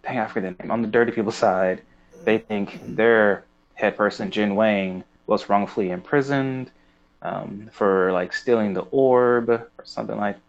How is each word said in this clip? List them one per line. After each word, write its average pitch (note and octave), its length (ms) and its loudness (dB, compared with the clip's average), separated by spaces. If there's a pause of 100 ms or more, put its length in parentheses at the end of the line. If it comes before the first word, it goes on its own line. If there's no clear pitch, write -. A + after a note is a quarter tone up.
dang, - 160 -6
I G#2+ 80 -2
forget F#2 300 -6
the - 60 -18
name. - 80 -6
On A#2 100 -2
the A2 60 -2
dirty A#2 240 2
people A2 200 -2
side, F#2 500 0 (420)
they A2 140 2
think G2+ 420 -6 (160)
their G#2+ 480 4 (320)
head G2+ 220 -2
person, G2+ 340 -2
Jin G#2 240 0
Wang, G2 480 0 (240)
was - 220 -2
wrongfully G2+ 420 0
imprisoned, C3+ 800 -2 (500)
um, G2+ 500 -10
for, F#2+ 420 2
like, F2+ 200 -2
stealing A2 400 0
the F#2 180 -4
orb B2 580 4
or A2+ 200 -2 (140)
something A2 340 -8
like G2+ 200 -4 (120)